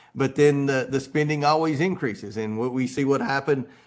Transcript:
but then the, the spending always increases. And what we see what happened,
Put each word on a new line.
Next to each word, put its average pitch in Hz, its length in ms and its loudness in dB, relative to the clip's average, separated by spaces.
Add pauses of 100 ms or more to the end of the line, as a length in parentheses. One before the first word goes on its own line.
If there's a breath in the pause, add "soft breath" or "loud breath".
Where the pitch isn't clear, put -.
(140 soft breath)
but 135 220 -2
then 147 300 6
the, 131 220 0
the 135 120 -2
spending 151 440 -2
always 156 360 2
increases. 117 560 -4
And 110 200 -4
what 123 160 -2
we 127 140 -2
see 139 180 -2
what 139 160 2
happened, 135 460 -2 (200 soft breath)